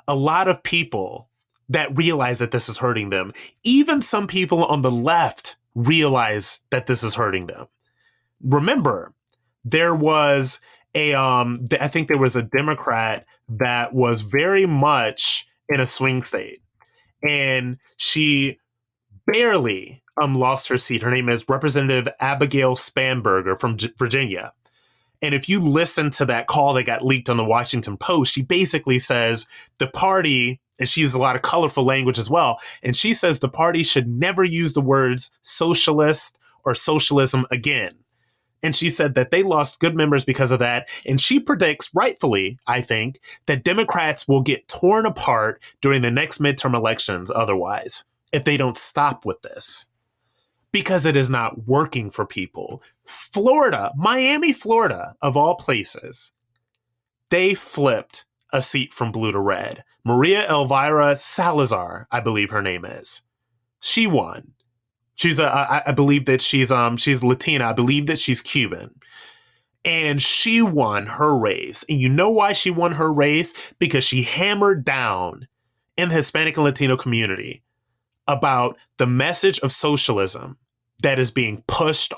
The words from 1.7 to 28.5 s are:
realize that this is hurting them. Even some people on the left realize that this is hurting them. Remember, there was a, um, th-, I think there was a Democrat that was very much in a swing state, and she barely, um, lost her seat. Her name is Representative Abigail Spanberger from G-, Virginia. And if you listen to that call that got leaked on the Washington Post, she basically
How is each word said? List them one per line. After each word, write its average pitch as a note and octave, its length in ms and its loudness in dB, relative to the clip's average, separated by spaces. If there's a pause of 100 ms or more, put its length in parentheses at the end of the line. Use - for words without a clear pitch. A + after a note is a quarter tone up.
realize C#3 420 0
that A#2+ 120 -2
this A#2+ 160 0
is A2+ 100 -4
hurting A2+ 320 -2
them. F#2+ 220 -4 (320)
Even C#4+ 380 4
some G#3 260 0
people F3 380 0
on C#3+ 160 0
the B2+ 100 2
left D3+ 640 0 (200)
realize A#2+ 880 2 (100)
that B2+ 160 -2
this A#2+ 160 0
is A2+ 120 -2
hurting F#2+ 320 -2
them. - 200 -16 (760)
Remember, C#3+ 720 0 (520)
there E3 300 2
was D3 640 2 (360)
a, D3+ 200 0
um, B2 540 0
th-, C#3+ 120 -2
I D3 60 0
think D#3 200 -2
there D3+ 100 2
was C3 180 2
a A#2+ 80 0
Democrat A#2 840 -2 (240)
that A#2+ 440 -2
was A#2+ 280 2
very E3 440 2
much C#3 800 0 (220)
in C#3+ 100 0
a B2+ 80 0
swing C3 340 0
state, - 400 -6 (680)
and C3 500 -2 (200)
she C#3+ 640 0 (680)
barely, D#3 800 0 (180)
um, C#3 140 2
lost C3 320 0
her B2+ 100 0
seat. A#2 240 -2
Her A#2 80 -2
name B2 200 0
is A#2 180 -2
Representative C3+ 720 0
Abigail C3+ 560 2
Spanberger G#2 840 0
from A2+ 200 -2
G-, A2 200 -6
Virginia. A#2 540 -4 (680)
And D3 120 -2
if C#3 140 -2
you F#3+ 140 2
listen D#3 500 0
to C#3 140 0
that A#2 220 -2
call C#3+ 260 2
that B2+ 100 0
got A#2 220 -4
leaked B2+ 240 0
on A#2+ 80 0
the A2+ 80 0
Washington A2+ 500 0
Post, D#3 380 0
she C#3 100 -2
basically E3 560 0